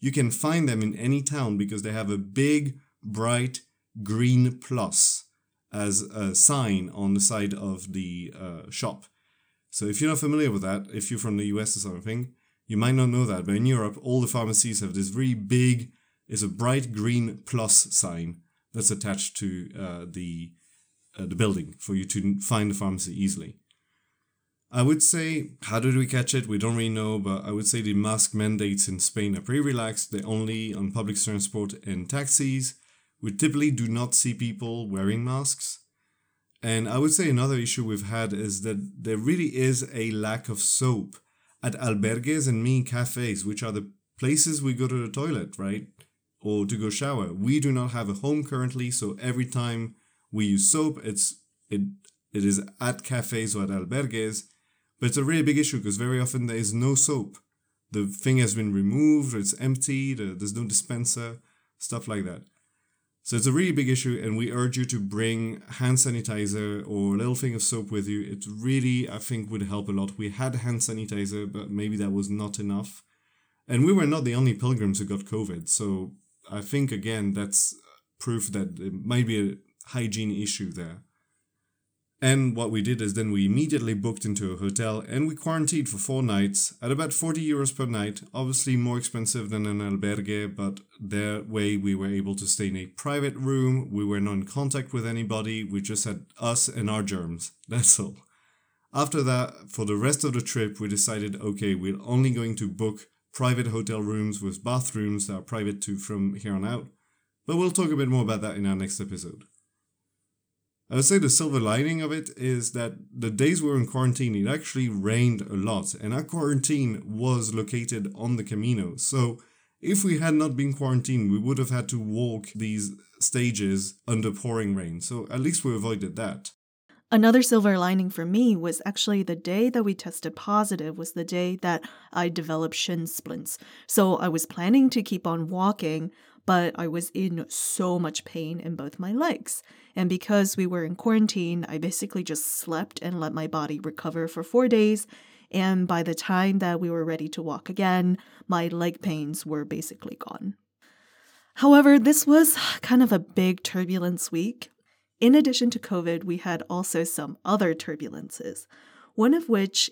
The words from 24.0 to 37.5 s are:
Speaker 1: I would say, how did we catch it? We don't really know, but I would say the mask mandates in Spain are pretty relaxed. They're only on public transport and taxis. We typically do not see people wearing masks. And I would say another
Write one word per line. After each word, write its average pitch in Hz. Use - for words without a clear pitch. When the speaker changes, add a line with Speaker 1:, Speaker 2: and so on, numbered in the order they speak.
Speaker 1:
I 123
would 151
say, 160
how 110
did 127
we 131
catch 123
it? 113
We 104
don't 113
really 113
know, 107
but 98
I 104
would 107
say 117
the 104
mask 107
mandates 107
in 92
Spain 101
are 87
pretty 135
relaxed. 117
They're 101
only 110
on 98
public 101
transport 104
and 90
taxis. 135
We 110
typically 147
do 120
not 120
see 120
people 117
wearing 98
masks. 131
And 113
I 120
would 151
say 170
another 131